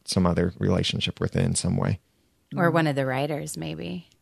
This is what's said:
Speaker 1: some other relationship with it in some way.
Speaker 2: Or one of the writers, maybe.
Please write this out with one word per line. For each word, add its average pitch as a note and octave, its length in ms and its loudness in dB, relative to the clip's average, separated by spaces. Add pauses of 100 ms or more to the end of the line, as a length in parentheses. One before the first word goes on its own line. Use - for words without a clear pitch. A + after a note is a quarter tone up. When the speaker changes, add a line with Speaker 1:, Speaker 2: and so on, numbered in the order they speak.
Speaker 1:
some F#2 220 2
other F2 320 2
relationship F#2+ 640 0
with - 160 -2
it - 80 2
in F2+ 100 0
some F2+ 240 0
way. G1+ 220 0 (540)
Speaker 2:
Or E3+ 160 2
one D#3+ 160 2
of C#3 100 0
the C3+ 100 0
writers, D3 500 -4
maybe. D#3+ 500 -8 (160)